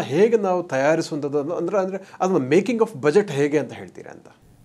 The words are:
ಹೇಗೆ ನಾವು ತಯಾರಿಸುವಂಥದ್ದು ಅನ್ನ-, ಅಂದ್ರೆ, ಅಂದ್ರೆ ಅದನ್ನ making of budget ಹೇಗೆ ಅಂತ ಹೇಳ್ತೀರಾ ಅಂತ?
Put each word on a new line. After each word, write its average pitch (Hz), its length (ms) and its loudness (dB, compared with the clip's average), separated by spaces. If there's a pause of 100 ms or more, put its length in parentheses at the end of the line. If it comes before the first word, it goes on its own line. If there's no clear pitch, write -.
ಹೇಗೆ 185 360 2
ನಾವು 180 260 0
ತಯಾರಿಸುವಂಥದ್ದು 147 760 0
ಅನ್ನ-, 151 140 -4
ಅಂದ್ರೆ, 175 260 -2
ಅಂದ್ರೆ 190 320 -6 (100)
ಅದನ್ನ 165 280 0
making 196 280 2
of 214 240 -2
budget 151 300 4
ಹೇಗೆ 143 280 2
ಅಂತ 117 140 -8
ಹೇಳ್ತೀರಾ - 380 -16
ಅಂತ? - 160 -20 (380)